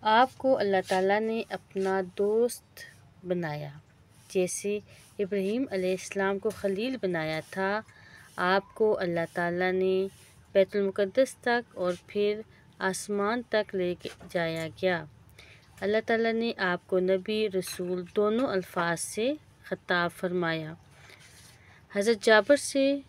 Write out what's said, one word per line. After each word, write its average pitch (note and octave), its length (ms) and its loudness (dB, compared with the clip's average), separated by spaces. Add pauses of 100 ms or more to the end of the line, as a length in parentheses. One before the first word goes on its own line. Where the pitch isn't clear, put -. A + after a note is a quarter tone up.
(100)
आपको A#3 440 4
अल्लाह G3 280 2
ताला F#3+ 380 2
ने A3+ 200 -2 (120)
अपना F#3+ 480 -2 (140)
दोस्त A3 680 -2 (420)
बनाया, D#3 460 -4 (600)
जैसे F#3+ 420 -2 (480)
इब्राहीम G3+ 460 0
अलैहिस्सलाम F#3+ 720 -2
को G#3+ 140 -2
खलील G#3 500 -4
बनाया D#3 460 -2
था। F#3+ 220 -2 (720)
आपको G3 560 2
अल्लाह E3+ 280 -2 (120)
ताला F3 360 0
ने F#3+ 380 0 (440)
बैतुल G3 300 4
मुक़द्दस G3 600 0
तक A#3+ 320 0
और F3+ 200 -2 (140)
फिर G#3 340 -2 (360)
आसमान G3+ 720 -2
तक G#3+ 220 2
ले F3+ 220 0
के - 140 -10 (220)
जाया E3 380 -2
गया। F3+ 280 -2 (840)
अल्लाह G#3 200 0
ताला A3+ 320 0
ने A#3 180 0 (120)
आपको F3+ 360 0
नबी F#3+ 480 0
रसूल F3+ 560 -4 (100)
दोनों G#3+ 360 2
अल्फाज F3 480 -2
से - 280 -4 (420)
ख़िताब F3 440 0
फरमाया। E3 640 -4 (1160)
हज़रत G#3 320 2
जाबिर A3 340 8
से - 260 0 (240)